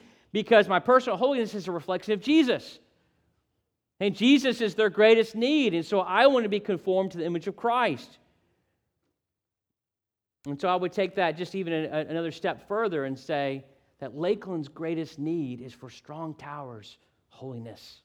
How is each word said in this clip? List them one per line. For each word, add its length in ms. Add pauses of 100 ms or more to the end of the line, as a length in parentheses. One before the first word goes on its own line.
(340)
because 340
my 120
personal 380
holiness 360
is 160
a 20
reflection 400
of 80
Jesus. 600 (1200)
And 120
Jesus 460
is 160
their 140
greatest 440
need. 400
And 120
so 160
I 260
want 160
to 60
be 100
conformed 520
to 80
the 60
image 220
of 80
Christ. 600 (2250)
And 140
so 80
I 80
would 160
take 240
that 220
just 180
even 160
a, 160
a, 200
another 260
step 340
further 380
and 120
say 460 (360)
that 180
Lakeland's 500
greatest 520
need 420
is 100
for 180
Strong 440
Tower's 640 (320)
holiness. 760